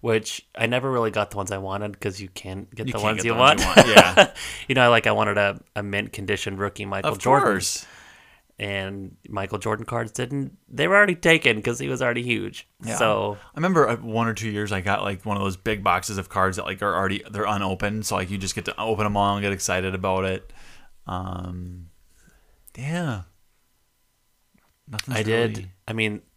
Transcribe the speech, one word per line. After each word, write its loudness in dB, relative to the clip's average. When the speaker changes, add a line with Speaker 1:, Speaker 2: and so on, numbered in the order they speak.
Speaker 1:
Which -2
I -2
never 0
really 0
got -2
the -8
ones -4
I -4
wanted -6
'cause -6
you -12
can't -12
get -8
Speaker 2:
You -6
Speaker 1:
the -4
Speaker 2:
can't -4
Speaker 1:
ones 2
Speaker 2:
get -2
Speaker 1:
you 2
Speaker 2:
the 0
ones 8
Speaker 1:
want. 6
Speaker 2:
you 12
want, 12
yeah. 8
Speaker 1:
<laughs> -14
You 0
know, 6
like, 6
I 4
wanted 2
a, 0
a -6
mint -4
condition -4
rookie -4
Michael -4
Speaker 2:
Of -6
Speaker 1:
Jordan. 4
Speaker 2:
course. -4
Speaker 1:
And -8
Michael -6
Jordan -4
cards -6
didn't, -6
they -2
were 2
already 6
taken 4
'cause -2
he -6
was -2
already 0
huge. -4
Speaker 2:
Yeah. -4
Speaker 1:
So 2
Speaker 2:
I -18
remember, 4
uh, 0
one -2
or -2
two -6
years -2
I -2
got, 0
like, -4
one -2
of -2
those -2
big -4
boxes 0
of -8
cards 0
that, -6
like, -6
are 0
already, -2
they're -4
unopened. -2
So, -2
like, -2
you -4
just -4
get -6
to -6
open 0
'em 0
all 2
and -4
get 0
excited -2
about 0
it. -6
Um, -10
yeah. -4
Nothing's -6
Speaker 1:
I 0
did. 2
Speaker 2:
really -12
Speaker 1:
I -6
mean -2